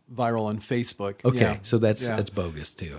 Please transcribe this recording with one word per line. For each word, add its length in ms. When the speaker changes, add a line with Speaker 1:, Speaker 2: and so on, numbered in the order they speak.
Speaker 1:
viral 280
on 160
Facebook. 680
Speaker 2:
Okay, 160
Speaker 1:
Yeah. 220
Speaker 2:
so 160
that's, 240
Speaker 1:
Yeah. 140
Speaker 2:
that's 140
bogus 440
too, 240